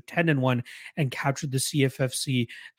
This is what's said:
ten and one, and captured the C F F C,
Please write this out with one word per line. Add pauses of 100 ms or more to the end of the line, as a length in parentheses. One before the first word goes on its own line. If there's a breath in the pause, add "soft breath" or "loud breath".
ten
and
one, (320 loud breath)
and
captured
the
C
F
F
C, (320 loud breath)